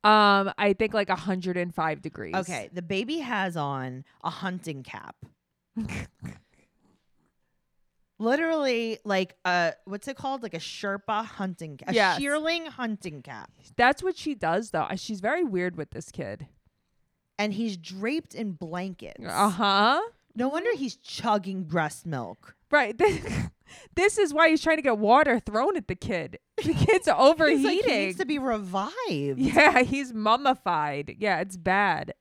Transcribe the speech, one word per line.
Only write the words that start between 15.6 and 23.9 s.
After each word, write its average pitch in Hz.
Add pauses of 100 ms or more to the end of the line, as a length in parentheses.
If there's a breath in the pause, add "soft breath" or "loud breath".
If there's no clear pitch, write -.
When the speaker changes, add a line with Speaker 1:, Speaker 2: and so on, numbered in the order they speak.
Speaker 1:
with 151
this -
kid. 113 (920)
Speaker 2:
And 208
he's 208
draped 196
in 220
blankets. 175
Speaker 1:
Uh-huh. 202 (340)
Speaker 2:
No 240
wonder 349
he's 262
chugging 196
breast 156
milk. 123 (140)
Speaker 1:
Right. 240
<laughs> - (200 loud breath)
This, - (160 loud breath)